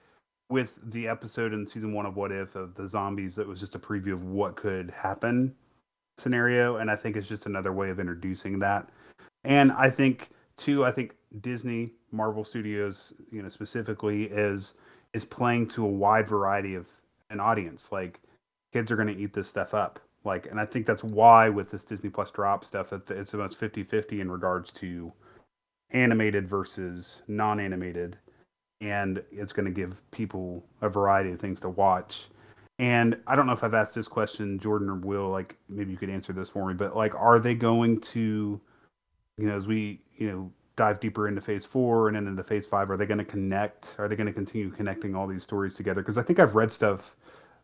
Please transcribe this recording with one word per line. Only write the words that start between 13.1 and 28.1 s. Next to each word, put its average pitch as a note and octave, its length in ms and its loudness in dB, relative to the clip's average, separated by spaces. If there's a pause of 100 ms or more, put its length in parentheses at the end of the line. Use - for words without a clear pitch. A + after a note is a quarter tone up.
you A2 100 -10
know, F#2+ 80 -12
specifically, G#2+ 760 -4
is, G2+ 500 -2 (380)
is A2+ 120 -6
playing A#2+ 440 0
to A2+ 160 -4
a G#2 40 0
wide G2+ 380 4
variety G2 480 -2
of F2+ 100 -10 (460)
an G#2 80 -8
audience. G2+ 520 -2
Like, F#2 280 -8 (520)
kids A#2 200 -2
are A2+ 60 2
gonna G#2+ 160 0
eat G2+ 200 -6
this G2 140 -6
stuff - 260 -4
up. G#2 260 -2 (240)
Like, F#2+ 220 -4
and G#2+ 140 -8
I G#2+ 80 -2
think A2+ 180 -4
that's A2 180 0
why A2+ 460 10
with G2+ 220 -2
this F#2+ 120 -10
Disney G2+ 280 -8
Plus G2+ 180 -4
drop G2+ 340 -2
stuff, - 280 -8
that F#2+ 180 -12
it's G2 240 -8
almost G2+ 240 -6
fifty G#2+ 260 -6
fifty G#2 380 -4
in F#2 80 -4
regards F2+ 440 -2
to E2+ 380 -10 (800)
animated A2 580 4
versus F2+ 800 -6
non-animated. F#2+ 920 -4 (640)